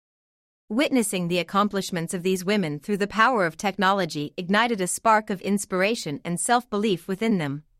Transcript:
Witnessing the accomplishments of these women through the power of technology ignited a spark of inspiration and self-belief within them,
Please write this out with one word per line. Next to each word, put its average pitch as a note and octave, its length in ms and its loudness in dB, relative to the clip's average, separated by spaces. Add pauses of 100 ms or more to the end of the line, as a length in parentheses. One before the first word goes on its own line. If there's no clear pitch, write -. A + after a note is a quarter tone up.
(680)
Witnessing A3 600 0
the F3 120 0
accomplishments G3 720 -2
of F3 100 -6
these F#3 220 0
women F3 340 0
through G#3 160 -4
the G3+ 120 -2
power G#3+ 380 2
of D#3+ 120 -4
technology F#3+ 800 0
ignited G#3 420 0
a F3+ 80 -2
spark G#3+ 420 2
of F#3+ 120 -4
inspiration G3 840 -2
and E3+ 160 -4
self-belief A3 720 0
within G3+ 300 0
them, D3 240 -4 (160)